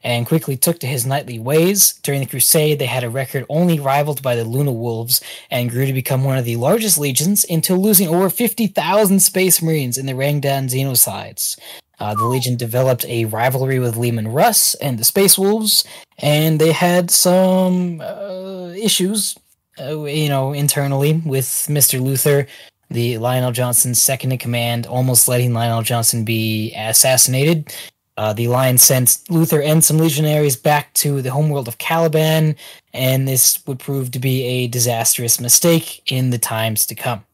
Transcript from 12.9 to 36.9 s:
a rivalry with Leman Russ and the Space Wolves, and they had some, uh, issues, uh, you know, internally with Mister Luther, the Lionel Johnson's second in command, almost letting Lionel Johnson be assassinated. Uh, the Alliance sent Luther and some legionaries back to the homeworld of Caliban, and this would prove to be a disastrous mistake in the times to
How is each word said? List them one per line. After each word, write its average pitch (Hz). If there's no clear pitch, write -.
a 117
rivalry 127
with 120
Leman 117
Russ 190
and 127
the 120
Space 196
Wolves, 208
and 151
they 160
had 175
some, 185
uh, 185
issues, 202
uh, 151
you 151
know, 139
internally 143
with 135
Mister 143
Luther, 135
the 120
Lionel 123
Johnson's 120
second 131
in 127
command, 120
almost 127
letting 123
Lionel 113
Johnson 117
be 110
assassinated. 131
Uh, 107
the 117
Alliance 127
sent 127
Luther 160
and 156
some 156
legionaries 151
back 147
to 143
the 127
homeworld 143
of 113
Caliban, 156
and 131
this 131
would 131
prove 135
to 127
be 131
a 127
disastrous 117
mistake 160
in 127
the 120
times 110
to -